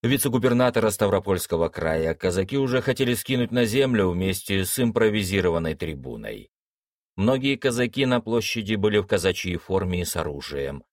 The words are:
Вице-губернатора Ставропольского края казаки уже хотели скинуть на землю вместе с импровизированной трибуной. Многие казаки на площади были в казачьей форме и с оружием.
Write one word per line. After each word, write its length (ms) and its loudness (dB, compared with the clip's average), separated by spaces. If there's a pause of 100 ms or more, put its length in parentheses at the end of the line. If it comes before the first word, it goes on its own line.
Вице-губернатора 840 2
Ставропольского 760 0
края 480 -2
казаки 420 -2
уже 240 0
хотели 320 0
скинуть 380 -2
на 140 2
землю 460 2
вместе 520 -2
с 160 -4
импровизированной 960 2
трибуной. 720 -10 (680)
Многие 380 2
казаки 500 0
на 140 2
площади 560 -2
были 220 2
в 100 0
казачьей 480 0
форме 460 -2
и 40 -4
с 120 -6
оружием. 760 -6